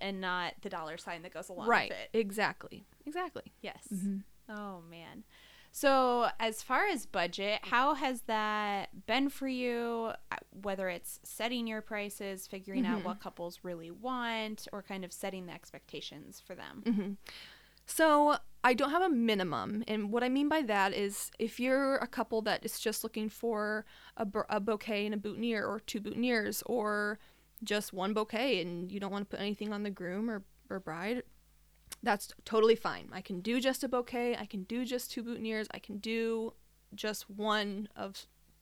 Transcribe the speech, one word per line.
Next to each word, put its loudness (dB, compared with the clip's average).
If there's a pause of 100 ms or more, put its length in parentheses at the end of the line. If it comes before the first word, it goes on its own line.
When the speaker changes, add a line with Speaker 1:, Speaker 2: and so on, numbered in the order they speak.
Speaker 1:
and -2
not 0
the -6
dollar -6
sign -8
that -14
goes -8
along -2
Speaker 2:
Right. 6
Speaker 1:
with -6 (140)
it. 4
Speaker 2:
Exactly. 0 (220)
Exactly. -6 (100)
Speaker 1:
Yes. -12
Speaker 2:
Mm-hmm. 0 (340)
Speaker 1:
Oh, -10 (100)
man. -14 (500)
So 6 (120)
as 0
far 4
as 0
budget, 0
how 4
has 0
that 0
been 4
for -4
you? 0 (220)
Uh, -4 (260)
whether 0
it's -6
setting -2
your -2
prices, -6
figuring -2
out 2
Speaker 2:
Mm-hmm. -4
Speaker 1:
what -4
couples -10
really -8
want, -4
or -8
kind -6
of -10
setting -6
the -12
expectations -14
for -14
them? -12
Speaker 2:
Mm-hmm. 2 (760)
So 6 (280)
I 8
don't 2
have 4
a 6
minimum. 2
And 0
what 2
I 2
mean 4
by 4
that 4
is -2
if -2
you're 4
a -2
couple 0
that 0
is -6
just -2
looking -4
for -2 (320)
a -2
bou-, 0
a 0
bouquet 0
and -2
a -2
boutonniere 0
or 0
two -6
boutonnieres 0
or 0 (420)
just -2
one 0
bouquet 2
and -4
you -6
don't -4
wanna -2
put -8
anything -4
on -4
the -2
groom -4
or, -6 (260)
or -4
bride, -4 (800)
that's 0 (120)
totally 8
fine. -4
I -8
can -6
do 2
just 2
a 0
bouquet. 0
I -8
can -6
do -2
just -4
two -6
boutonnieres. -4
I -10
can -10
do 0 (420)
just -6
one 0
of -8 (360)